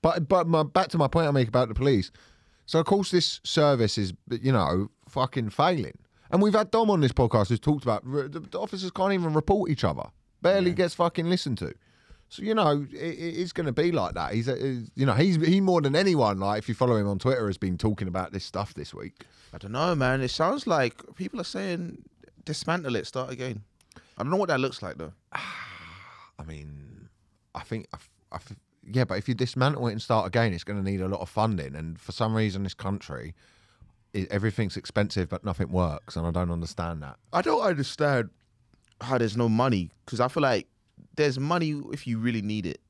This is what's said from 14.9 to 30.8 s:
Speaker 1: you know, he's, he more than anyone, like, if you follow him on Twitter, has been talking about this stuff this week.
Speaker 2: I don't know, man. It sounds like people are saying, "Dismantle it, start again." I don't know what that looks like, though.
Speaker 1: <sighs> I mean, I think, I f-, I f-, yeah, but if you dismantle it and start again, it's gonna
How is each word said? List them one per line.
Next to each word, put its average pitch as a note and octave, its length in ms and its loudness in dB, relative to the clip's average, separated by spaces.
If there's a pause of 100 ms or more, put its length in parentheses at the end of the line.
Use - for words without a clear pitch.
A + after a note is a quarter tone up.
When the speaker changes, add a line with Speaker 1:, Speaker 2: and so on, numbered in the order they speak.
Speaker 1:
you C3 100 0
know, B2 100 4
he's, E3+ 200 6 (100)
he F#3 160 6
more F3+ 200 4
than C#3+ 160 2
anyone, D3 420 4
like, G2+ 220 0
if - 80 -8
you A#2 80 -2
follow B2 200 4
him G2+ 120 2
on G2 100 -2
Twitter, B2+ 300 0
has F#2+ 100 -4
been F#2 180 -2
talking G#2+ 300 -2
about F2+ 260 -4
this F#2+ 120 -8
stuff - 300 -6
this D2 200 -12
week. - 300 -14 (280)
Speaker 2:
I - 60 -16
don't G2+ 140 -12
know, D#3+ 240 0
man. C3 240 2
It B2+ 100 0
sounds F3+ 380 0
like C#3 340 2 (140)
people F#3+ 240 -8
are F3 40 -6
saying, F3+ 540 -6 (460)
"Dismantle D3+ 500 -4
it, F#2 140 -2
start C3 240 -6
again." B2 320 -8 (520)
I - 60 -6
don't C3+ 80 -2
know F#3 60 2
what G3 120 0
that C3+ 120 2
looks C3 200 -2
like, E2 160 -10
though. D#2 160 -12 (100)
Speaker 1:
<sighs> - 100 -20
I - 1120 -14
mean, D2 640 -16 (460)
I - 60 -10
think, - 320 -8
I - 40 -12
f-, - 140 -20 (200)
I - 60 -12
f-, - 180 -14 (300)
yeah, A#2+ 200 2
but F#2 140 -2
if G#2+ 100 -6
you B2+ 60 0
dismantle B2+ 540 0
it G#2+ 40 -2
and A2 100 -4
start A2 260 2
again, A2+ 240 2
it's E2+ 100 -6
gonna G2+ 220 -6